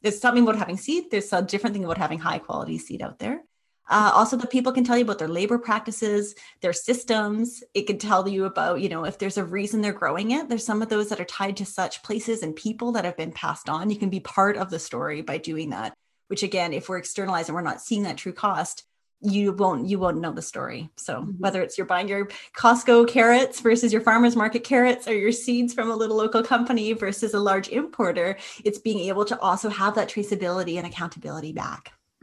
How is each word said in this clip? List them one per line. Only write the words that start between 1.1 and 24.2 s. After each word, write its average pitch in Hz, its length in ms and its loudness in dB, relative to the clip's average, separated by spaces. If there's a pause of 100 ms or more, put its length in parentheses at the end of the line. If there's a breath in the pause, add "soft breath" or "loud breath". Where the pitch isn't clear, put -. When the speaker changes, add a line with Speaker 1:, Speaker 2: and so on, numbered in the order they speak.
Speaker 1:
There's 202 220 -2
a 180 100 2
different 202 320 -2
thing 196 100 -4
about 165 140 -2
having 160 220 -2
high 160 180 -2
quality 160 400 -6
seed 190 240 -10
out - 160 -10
there. 269 240 -6 (480)
Uh, 208 240 6
also, 233 220 6
the 240 100 -4
people 254 260 2
can 254 120 4
tell 240 120 4
you 240 60 6
about 208 160 0
their 160 100 -4
labor 202 300 0
practices, 214 800 -2 (240 loud breath)
their 175 120 0
systems. 220 920 -2 (100)
It 202 140 0
can 202 100 -2
tell 196 300 2
you 190 160 0
about, 175 360 -2
you 196 80 0
know, 160 160 -6
if - 140 -6
there's 196 180 -4
a 196 80 -2
reason 202 360 -2
they're 208 120 0
growing 190 380 -2
it. 294 180 -2
There's 226 160 -4
some 214 160 -2
of 220 80 -2
those 214 200 0
that 208 120 -4
are 180 40 -8
tied 196 320 -6
to 196 100 -6
such - 380 -6
places 214 400 -4
and 156 100 -6
people 226 380 -4
that 214 120 -2
have 175 120 -4
been 165 160 -8
passed - 360 -6
on. 170 220 -2
You 208 60 -2
can 202 140 -2
be 185 100 -4
part 202 360 2
of 185 140 -4
the 165 80 -4
story 147 440 -6
by 147 160 -6
doing 156 320 -8
that, 110 240 -8 (340)
which 196 140 -4
again, 175 300 -2
if 170 160 -6
we're 185 80 -4
externalized 180 520 -4
and 160 80 -6
we're 180 40 -4
not 160 220 -6
seeing 202 220 -2
that 175 120 -4
true 185 160 -8
cost, 175 520 -4 (360)
you 202 320 2
won't, 180 340 2
you 196 120 0
won't 175 220 0
know 165 120 -4
the - 100 -8
story. - 540 -10
So - 240 -8
Speaker 2:
Mm-hmm. 202 120 -8 (100)
Speaker 1:
whether 196 180 0
it's - 160 -4
you're 185 100 -4
buying 185 220 0
your 202 200 -2 (280 loud breath)
Costco 240 520 8
carrots 247 520 6
versus 240 320 4
your 220 100 4
farmer's 233 340 6